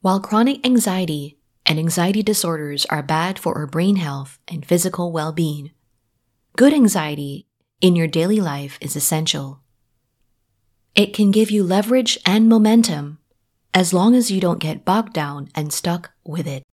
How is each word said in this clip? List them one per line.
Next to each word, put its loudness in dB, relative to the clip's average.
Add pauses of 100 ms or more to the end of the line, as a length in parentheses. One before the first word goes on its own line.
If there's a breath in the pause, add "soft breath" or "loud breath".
While 0
chronic 0
anxiety 0 (300)
and 0
anxiety 0
disorders -4
are -2
bad -2
for -4
our -6
brain 2
health -6 (100)
and -10
physical -2
well-being, -4 (840)
good 6
anxiety 0 (360)
in 6
your 2
daily 0
life -6
is -8
essential. -4 (1300)
It 2
can 4
give 2
you 0
leverage 0
and 4
momentum 2 (560)
as 2
long 4
as 2
you -2
don't -2
get -8
bogged -2
down -8
and -6
stuck -6 (120)
with -8
it. -10 (120)